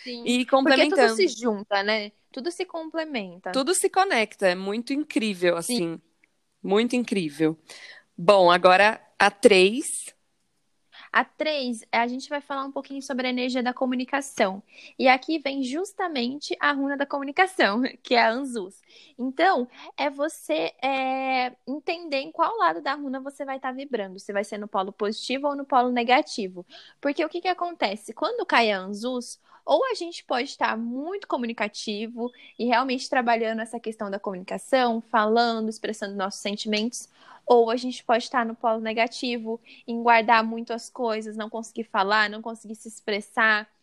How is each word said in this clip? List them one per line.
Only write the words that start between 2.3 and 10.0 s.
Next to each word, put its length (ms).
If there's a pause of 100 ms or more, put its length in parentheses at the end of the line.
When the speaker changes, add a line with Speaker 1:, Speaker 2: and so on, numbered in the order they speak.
Speaker 1:
Tudo 180
se 140
complementa. 880
Speaker 2:
Tudo 220
se 160
conecta, 580
é 60
muito 400
incrível, 640
Speaker 1:
Sim. 140
Speaker 2:
assim. 260 (640)
Muito 340
incrível. 640 (580)
Bom, 340
agora 480 (200)
a 120
três. 840 (960)